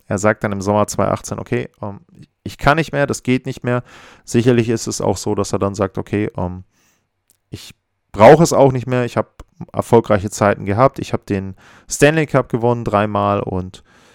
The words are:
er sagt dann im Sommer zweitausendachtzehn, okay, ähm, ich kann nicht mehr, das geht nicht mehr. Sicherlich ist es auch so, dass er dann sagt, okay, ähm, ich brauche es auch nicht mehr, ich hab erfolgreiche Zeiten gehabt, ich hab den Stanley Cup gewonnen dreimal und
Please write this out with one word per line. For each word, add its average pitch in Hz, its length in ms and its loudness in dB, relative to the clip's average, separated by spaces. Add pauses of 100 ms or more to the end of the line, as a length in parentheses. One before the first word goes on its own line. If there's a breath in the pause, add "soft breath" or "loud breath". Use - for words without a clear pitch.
er 104 120 -4
sagt 107 260 0
dann 107 80 -2
im 98 80 -6
Sommer 104 280 0
zweitausendachtzehn, 98 520 -4
okay, - 300 -6 (120)
ähm, 101 200 -14 (420)
ich - 140 -12
kann 143 180 2
nicht 160 160 -2
mehr, 143 160 -2
das - 160 -6
geht 127 220 0
nicht - 180 -10
mehr. 123 200 -2 (420 soft breath)
Sicherlich 117 440 2
ist 113 180 -2
es 110 120 -6
auch 98 180 -2
so, 104 160 -4
dass 98 200 -4
er 101 60 -2
dann 98 160 -4
sagt, 98 220 -4
okay, 104 380 -4
ähm, 90 300 -8 (840)
ich - 240 -18 (380)
brauche 139 320 8
es 151 100 0
auch 131 200 4
nicht 123 120 -6
mehr, 127 200 -2
ich 120 100 -8
hab - 280 -6 (280)
erfolgreiche 107 580 2
Zeiten 104 360 -2
gehabt, 107 340 0
ich - 140 -8
hab - 120 -6
den 95 300 -6 (320 soft breath)
Stanley 151 380 2
Cup 135 240 -2
gewonnen 120 340 0
dreimal 101 560 0
und 92 440 -8 (320 soft breath)